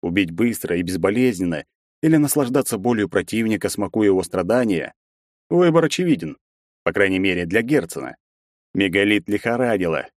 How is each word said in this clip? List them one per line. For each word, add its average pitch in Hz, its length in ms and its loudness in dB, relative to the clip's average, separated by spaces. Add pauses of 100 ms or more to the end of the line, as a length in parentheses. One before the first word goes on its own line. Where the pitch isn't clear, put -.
Убить 87 280 -2
быстро 98 460 -2
и 90 60 -2
безболезненно 92 800 0 (380)
или 160 140 4
наслаждаться 139 600 0
болью 104 320 0
противника, 104 600 -2
смакуя 104 380 -2
его 92 160 4
страдания? 95 720 -2 (560)
Выбор 165 340 4
очевиден, 160 540 -2 (440)
по 85 100 -2
крайней 95 260 2
мере, 92 260 0
для 92 160 0
Герцена. 87 560 -2 (560)
Мегалит 98 560 2
лихорадило. 104 760 -2 (120)